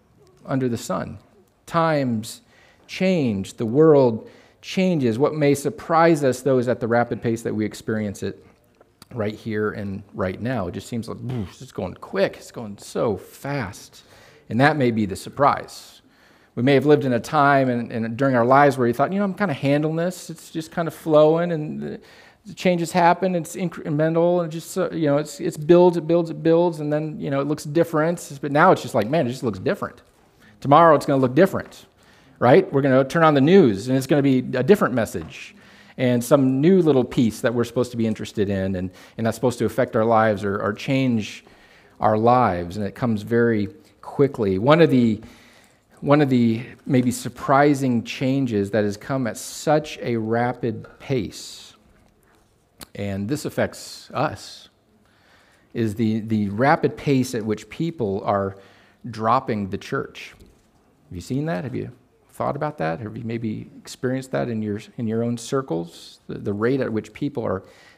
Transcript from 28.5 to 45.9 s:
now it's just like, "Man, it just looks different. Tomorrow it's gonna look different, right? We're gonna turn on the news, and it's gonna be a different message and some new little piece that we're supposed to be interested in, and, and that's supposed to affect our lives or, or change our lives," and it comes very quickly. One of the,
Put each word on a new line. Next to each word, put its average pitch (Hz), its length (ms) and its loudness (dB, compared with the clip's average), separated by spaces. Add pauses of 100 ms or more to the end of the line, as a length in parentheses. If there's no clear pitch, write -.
now 160 200 6
it's - 100 2
just 127 140 -8
like, 107 120 2
"Man, 147 200 0
it - 20 -4
just 131 140 -8
looks 101 160 -4
different. - 420 -6 (580)
Tomorrow 156 360 8
it's 139 100 0
gonna 135 160 2
look 127 140 0
different, - 500 0 (540)
right? 139 340 6
We're 135 80 2
gonna 135 220 4
turn 165 200 2
on 156 100 6
the 139 80 6
news, 131 460 6
and 131 100 0
it's 131 100 -4
gonna 147 160 2
be 131 160 4
a 127 240 -4
different 156 300 2
message - 600 -6 (420)
and 123 260 0
some 131 380 2
new 185 200 6
little 139 220 4
piece 113 380 0
that 117 120 0
we're 120 120 0
supposed 120 260 -4
to 117 60 -10
be 113 100 0
interested 104 420 -4
in, 95 260 -2
and, 90 140 -6 (280)
and 113 100 -2
that's 110 80 -2
supposed - 240 -2
to 117 60 0
affect 120 300 -2
our 110 100 2
lives 110 380 2
or, 101 160 -4
or 107 140 -4
change 127 720 -2 (560)
our 107 180 2
lives," 107 600 2
and 104 80 -4
it 95 100 -8
comes 113 260 -2
very 113 460 2 (340)
quickly. 123 560 0
One 143 240 6
of 151 80 6
the, 117 320 2 (800)